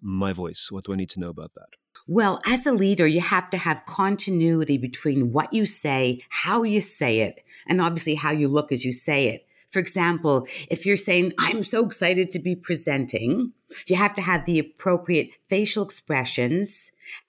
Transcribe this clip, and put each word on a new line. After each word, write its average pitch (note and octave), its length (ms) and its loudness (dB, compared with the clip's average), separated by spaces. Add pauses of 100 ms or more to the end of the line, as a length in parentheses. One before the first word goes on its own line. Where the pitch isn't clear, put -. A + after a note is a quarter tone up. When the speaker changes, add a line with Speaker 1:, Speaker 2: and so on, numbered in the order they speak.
Speaker 1:
my F#2+ 320 -2
voice? E2+ 380 -8
What G2 140 -12
do G2 80 -8
I F#2+ 40 -4
need F#2+ 140 -4
to F#2+ 100 -10
know E2+ 100 -8
about D#2+ 240 -14
that? - 140 -20 (380)
Speaker 2:
Well, G3 380 2
as B3 220 0
a C#4+ 60 4
leader, G3 340 4
you D#3 140 4
have F3+ 300 0
to F#3+ 80 -2
have E3 280 -2
continuity E3+ 880 2
between B2+ 560 0
what D3 200 0
you G#3+ 120 2
say, C3 640 0
how G#3 340 0
you G#3 180 2
say A#2 400 2
it, - 240 -2 (220)
and F3+ 140 4
obviously E3 360 0
how D3 140 0
you D3+ 180 2
look C#3+ 240 0
as B2 120 -2
you B2+ 80 0
say C#3 360 0
it. - 180 -6 (240)
For F#3+ 80 -2
example, E3+ 680 2 (220)
if E3 160 -4
you're G3 140 2
saying, F3+ 400 2
"I'm A3 260 0
so A3+ 200 2
excited F#3 460 0
to F#3 80 -4
be F3+ 160 -2
presenting," D3+ 1000 -2 (340)
you F3+ 100 2
have G3+ 200 2
to G3 60 -6
have F3+ 220 0
the E3+ 140 2
appropriate F3 720 -2 (180)
facial G#3 340 0
expressions D3+ 1080 -4 (360)